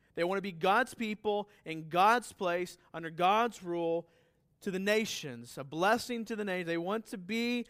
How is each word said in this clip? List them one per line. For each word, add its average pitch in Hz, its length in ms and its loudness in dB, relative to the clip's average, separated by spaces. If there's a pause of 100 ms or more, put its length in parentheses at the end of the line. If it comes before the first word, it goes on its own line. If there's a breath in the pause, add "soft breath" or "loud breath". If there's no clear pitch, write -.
(140 soft breath)
They 170 100 0
want 190 140 0
to 190 40 -4
be 190 100 -6
God's 196 420 2
people 208 560 -2 (160 loud breath)
in 160 240 -8
God's 214 420 4
place, 180 460 -2 (160 soft breath)
under 165 160 -8
God's 190 520 2
rule, 170 460 -2 (520 soft breath)
to 202 100 -6
the 185 80 -2
nations, 190 800 -2
a 135 60 -8
blessing 214 600 0
to 226 120 -6
the 208 80 -2
nations. 180 240 -2
They 165 100 0
want 196 280 -4
to 233 120 -10
be 226 520 -2